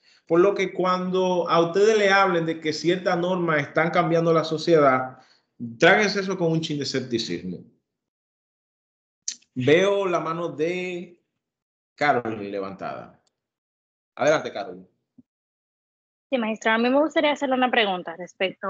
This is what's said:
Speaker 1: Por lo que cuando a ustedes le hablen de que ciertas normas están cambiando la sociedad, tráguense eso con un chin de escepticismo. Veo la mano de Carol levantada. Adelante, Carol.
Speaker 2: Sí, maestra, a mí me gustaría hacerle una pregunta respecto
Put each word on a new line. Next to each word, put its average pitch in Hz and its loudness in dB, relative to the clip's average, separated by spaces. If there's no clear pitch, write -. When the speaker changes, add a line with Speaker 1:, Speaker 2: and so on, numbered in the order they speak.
Speaker 1:
Por 170 4
lo 202 4
que 185 -4
cuando 180 0
a 170 4
ustedes 196 2
le 202 4
hablen 190 2
de 165 -4
que 156 -2
ciertas 180 -2
normas 170 0
están 160 -2
cambiando 165 2
la 160 4
sociedad, 143 2
tráguense 196 4
eso 190 -4
con 170 0
un 160 0
chin 151 -6
de 139 -6
escepticismo. 101 -6
Veo 190 2
la 175 -2
mano 165 -6
de 180 -8
Carol 113 -2
levantada. 90 -10
Adelante, 135 0
Carol. 92 -12
Speaker 2:
Sí, 262 -2
maestra, 220 -2
a 220 2
mí 233 2
me 269 2
gustaría 311 0
hacerle 262 -4
una 254 0
pregunta 190 -2
respecto 180 -8